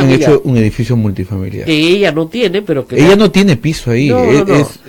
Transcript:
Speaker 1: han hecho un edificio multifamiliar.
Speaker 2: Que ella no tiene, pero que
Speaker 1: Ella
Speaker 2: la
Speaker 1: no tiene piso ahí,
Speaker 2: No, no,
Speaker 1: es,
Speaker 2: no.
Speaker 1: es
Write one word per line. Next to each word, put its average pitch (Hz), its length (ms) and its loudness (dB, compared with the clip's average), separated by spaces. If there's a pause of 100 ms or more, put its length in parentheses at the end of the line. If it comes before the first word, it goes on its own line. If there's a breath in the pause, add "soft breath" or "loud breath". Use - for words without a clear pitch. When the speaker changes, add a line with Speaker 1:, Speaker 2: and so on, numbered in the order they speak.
Speaker 1:
han 135 80 2
hecho 151 320 2
un 127 140 0
edificio 113 400 -2
multifamiliar. 95 680 -6
Speaker 2:
Que 160 80 0
ella 170 380 2
no 160 160 -4
tiene, 208 340 -4
pero 151 240 -4
que 123 120 -6
Speaker 1:
Ella 151 140 4
Speaker 2:
la 202 40 6
Speaker 1:
no 208 160 2
tiene 190 240 2
piso 147 360 -4
ahí, 127 180 0
Speaker 2:
No, 254 160 2
no, - 60 2
Speaker 1:
es, 147 160 2
Speaker 2:
no. 190 80 0
Speaker 1:
es 147 340 -2